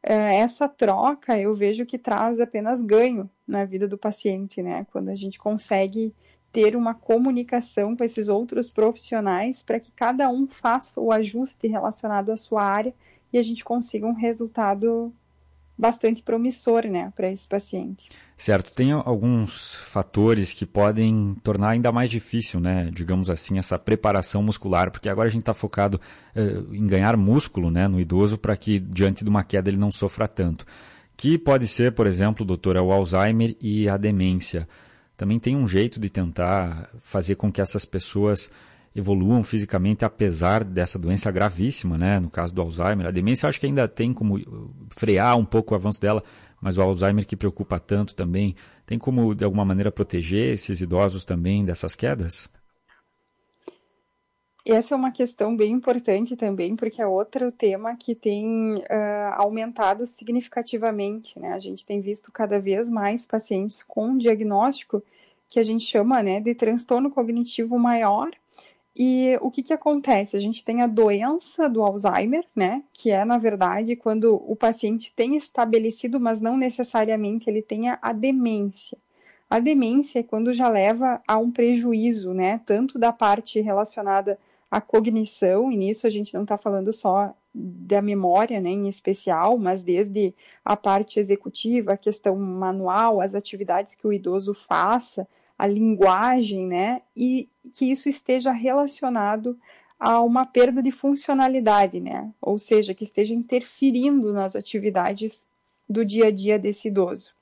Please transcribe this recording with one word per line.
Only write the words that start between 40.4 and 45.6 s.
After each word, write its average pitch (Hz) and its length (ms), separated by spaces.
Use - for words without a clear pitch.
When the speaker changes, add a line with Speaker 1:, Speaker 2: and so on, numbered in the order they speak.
Speaker 2:
dessa 90 360
doença 95 320
gravíssima, 92 640
né? 95 220
No 85 100
caso 87 240
do 92 80
Alzheimer. 87 460
A 90 40
demência, 101 340
eu 147 40
acho 143 100
que - 60
ainda 139 220
tem 120 260
como, 104 240
uh, 107 360
frear 110 480
um 110 80
pouco 110 280